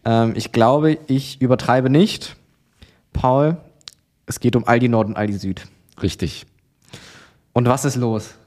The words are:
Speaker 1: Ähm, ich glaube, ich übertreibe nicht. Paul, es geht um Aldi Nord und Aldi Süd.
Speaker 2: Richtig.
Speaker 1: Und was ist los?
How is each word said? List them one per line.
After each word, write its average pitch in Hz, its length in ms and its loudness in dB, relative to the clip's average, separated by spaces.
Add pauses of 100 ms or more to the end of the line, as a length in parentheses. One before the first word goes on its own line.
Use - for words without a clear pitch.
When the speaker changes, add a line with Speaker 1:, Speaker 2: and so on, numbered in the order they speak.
Speaker 1:
Ähm, 113 300 0
ich - 160 -8
glaube, 147 560 2
ich 135 340 -4
übertreibe 127 480 2
nicht. 170 460 2 (760)
Paul, 143 460 0 (680)
es - 120 -12
geht 123 160 0
um 117 120 0
Aldi 120 220 2
Nord 110 180 2
und 110 100 -8
Aldi 107 160 -4
Süd. 95 300 -8 (400)
Speaker 2:
Richtig. - 420 -6 (1080)
Speaker 1:
Und 123 140 2
was 131 160 0
ist 135 120 -2
los? 113 400 -4 (120)